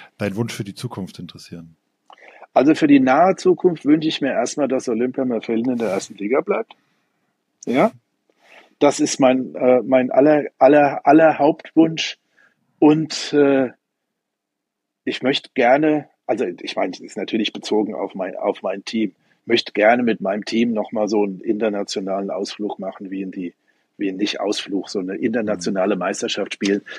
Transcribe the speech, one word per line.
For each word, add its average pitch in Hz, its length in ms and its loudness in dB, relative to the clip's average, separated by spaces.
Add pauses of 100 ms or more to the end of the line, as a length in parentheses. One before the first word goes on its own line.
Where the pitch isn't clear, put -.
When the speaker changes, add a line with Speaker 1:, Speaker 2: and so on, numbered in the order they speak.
(180)
Speaker 1:
dein 101 180 -4
Wunsch 117 160 -4
für 113 120 -8
die 98 100 -10
Zukunft - 440 -10
interessieren. 85 560 -18 (800)
Speaker 2:
Also 139 220 4
für 160 120 2
die 143 140 6
nahe 156 360 4
Zukunft 175 500 0
wünsche 156 220 2
ich - 120 -4
mir 135 120 -2
erstmal, 123 360 -2
dass 127 220 -2
Olympia 127 340 -2
Neufeld 113 420 -2
in 127 120 -2
der 113 100 -2
ersten 95 280 -6
Liga 113 260 -2
bleibt. 202 320 -4 (880)
Ja? 151 280 0 (840)
Das 143 220 2
ist - 200 -2
mein, 127 340 2
äh, 127 280 0
mein 127 280 2
aller, 147 340 4 (140)
aller, 143 480 4
aller 156 320 6
Hauptwunsch. 160 800 0 (600)
Und, 151 540 2
äh, 139 380 4 (1300)
ich - 180 -6
möchte 139 320 -2
gerne, 147 540 2 (180)
also 120 180 -2
ich - 320 -8
meine, 95 140 -4
das 87 100 -16
ist - 160 -16
natürlich 104 380 -4
bezogen 107 400 -2
auf 92 200 -8
mein, 95 220 -8
auf 95 260 -4
mein 98 220 -8
Team, 110 300 -4 (320)
möchte 117 260 -2
gerne 113 300 4
mit 113 180 0
meinem 101 240 -4
Team 113 300 0
nochmal 107 340 -4
so 104 140 2
einen 95 180 -4
internationalen 101 920 -4
Ausflug 104 480 -8
machen, 95 320 -10
wie 95 120 -6
in 95 80 -8
die, 87 240 -10 (420)
wie 98 160 -4
nicht 98 260 -4
Ausflug, 98 520 -4
so - 80 -6
eine 92 180 -6
internationale 104 800 -2
Speaker 1:
Mhm. 92 60 -4
Speaker 2:
Meisterschaft 101 520 -6
spielen, 101 300 -2 (160)